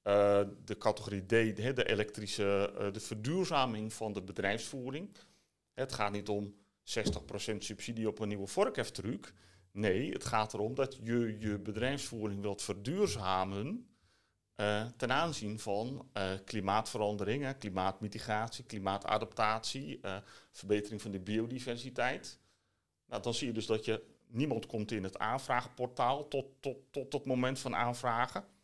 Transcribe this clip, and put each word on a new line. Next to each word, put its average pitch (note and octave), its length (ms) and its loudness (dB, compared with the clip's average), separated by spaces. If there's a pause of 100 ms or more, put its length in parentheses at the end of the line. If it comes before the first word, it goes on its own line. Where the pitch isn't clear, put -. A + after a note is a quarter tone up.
eh, G2+ 400 8 (240)
de G#2 120 -4
categorie G2+ 480 0
D, F#2 40 -16
de, A2+ 260 6
hè, A#2+ 180 0
de A#2+ 160 2
elektrische, G2+ 880 2
eh, G2+ 160 0
de G#2+ 60 -6
verduurzaming A#2+ 920 0
van A2 200 -4
de G2 80 -2
bedrijfsvoering. B2 960 -4 (580)
Het C3 200 -4
gaat G#2 180 0
niet G2+ 180 -4
om G#2 260 -2 (280)
zestig - 420 -2
procent G2+ 380 -4
subsidie A2+ 440 -4
op G#2+ 120 -2
een A2 80 -2
nieuwe G2+ 200 -4
vorkheftruc. - 840 -2 (380)
Nee, G#2 400 2
het - 140 -6
gaat A2 280 0
erom A2 220 -2
dat C3+ 280 0
je A#2 360 2
je G#2 200 0
bedrijfsvoering A2 840 -2
wilt G2+ 200 -2
verduurzamen, G2+ 1300 0 (680)
eh, G#2 300 2 (120)
ten A#2+ 140 0
aanzien C3 480 0
van, A2+ 540 -4
eh, F#2+ 180 0 (140)
klimaatveranderingen, G#2 1120 0
klimaatmitigatie, G#2 1040 -2
klimaatadaptatie, G#2+ 1400 0
eh, G2 160 -4 (340)
verbetering G#2 500 0
van G#2+ 100 -6
de G2 80 -4
biodiversiteit. A#2+ 1200 -2 (680)
Nou, A2 160 -4
dan A#2+ 120 0
zie B2+ 140 0
je A#2 60 -2
dus G#2+ 120 -2
dat A2 200 2
je, A2 180 0 (240)
niemand A#2+ 380 0
komt G#2+ 260 -4
in G#2+ 120 0
het F#2+ 140 -6
aanvraagportaal B2 1080 0
tot, C3+ 180 0 (140)
tot, C3 180 -4 (140)
tot - 220 -4
het C#3+ 120 -2
moment B2+ 340 2
van B2 160 -2
aanvragen. A#2+ 680 2 (180)